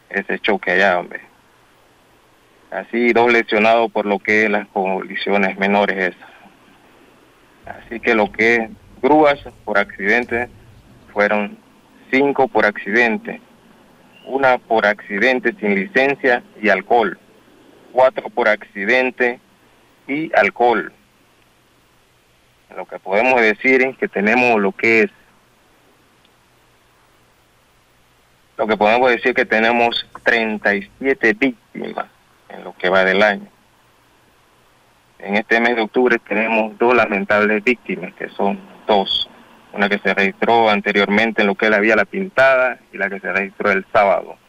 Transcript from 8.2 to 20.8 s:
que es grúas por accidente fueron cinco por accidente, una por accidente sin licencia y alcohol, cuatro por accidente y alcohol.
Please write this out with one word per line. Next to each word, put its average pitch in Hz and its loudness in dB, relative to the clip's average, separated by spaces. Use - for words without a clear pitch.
que 113 0
es 113 -4
grúas 143 4
por 104 -4
accidente 117 -2
fueron 104 -2
cinco 135 0
por - 0
accidente, 107 -2
una 127 0
por 110 -2
accidente 113 -2
sin 101 -2
licencia 127 -2
y 104 0
alcohol, 95 0
cuatro 131 2
por 113 -2
accidente 120 -2
y 151 -4
alcohol. 104 0